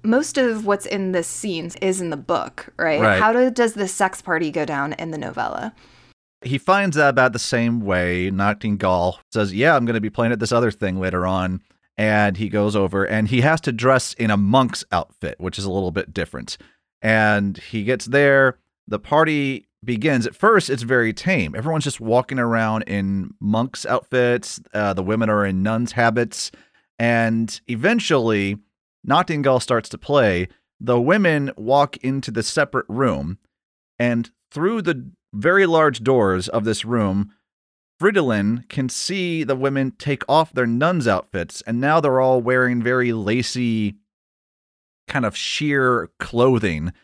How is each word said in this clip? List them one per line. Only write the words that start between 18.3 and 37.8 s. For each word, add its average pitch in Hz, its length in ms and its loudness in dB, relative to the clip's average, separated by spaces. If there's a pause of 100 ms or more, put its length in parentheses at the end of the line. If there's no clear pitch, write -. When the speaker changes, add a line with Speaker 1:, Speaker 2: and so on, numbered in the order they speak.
Speaker 2:
The 104 100 -4
party 147 680 0 (160)
begins. 120 420 0
At - 100 -6
first, 202 340 4
it's 127 140 -2
very 117 280 2
tame. 110 440 -2
Everyone's 156 280 -2
just 143 160 -6
walking 120 380 0
around 113 480 0
in 98 540 -4
monks' 110 440 -2
outfits. 123 760 -2 (120)
Uh, 101 220 0
the 95 80 -4
women 107 260 0
are 104 160 2
in 95 200 0
nuns' 113 280 -2
habits. 117 600 0 (480)
And 113 680 0
eventually, 113 880 0 (480)
Nachtingall 143 540 2
starts 113 280 -2
to 110 100 -12
play. 104 480 2 (340)
The 120 200 2
women 151 560 2
walk 139 420 2
into 135 320 -4
the 110 140 -2
separate 139 440 -2
room. 95 500 -2 (600)
And 120 320 -2 (220)
through 202 300 -2
the 135 280 -4 (240)
very 180 320 2
large 156 380 2
doors 98 440 2
of 113 160 -2
this 110 200 -2
room, 104 480 0 (680)